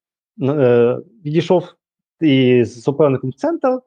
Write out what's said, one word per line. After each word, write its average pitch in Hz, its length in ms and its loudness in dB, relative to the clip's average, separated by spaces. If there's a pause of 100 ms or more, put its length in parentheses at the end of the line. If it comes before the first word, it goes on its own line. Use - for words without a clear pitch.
(420)
е, 123 580 0 (260)
відійшов 165 480 -2 (480)
і 131 420 2
з - 180 -8
суперником 139 480 0
в - 40 -10
центр, 269 540 -4